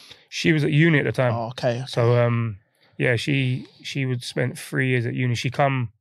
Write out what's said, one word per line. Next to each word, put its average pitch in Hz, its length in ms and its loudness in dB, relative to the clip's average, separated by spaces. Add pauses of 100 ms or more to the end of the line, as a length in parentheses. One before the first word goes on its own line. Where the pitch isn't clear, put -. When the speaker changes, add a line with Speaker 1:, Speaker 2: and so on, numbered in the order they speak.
(300)
Speaker 1:
She - 220 0
was 151 120 4
at 151 80 0
uni 156 280 6
at 135 60 0
the 131 60 0
time. 123 220 2
Speaker 2:
Oh, 117 140 -4
okay, 123 300 -2
okay. 131 100 -6
Speaker 1:
So, 120 360 4
um, 117 340 0 (400)
yeah, 131 180 0
she, 131 520 -2 (160)
she 139 220 -4
would 127 180 -4
spend 123 360 -4
three 131 300 -4
years 123 160 0
at 127 80 -4
uni. 127 220 0
She 127 140 -4
come 135 520 0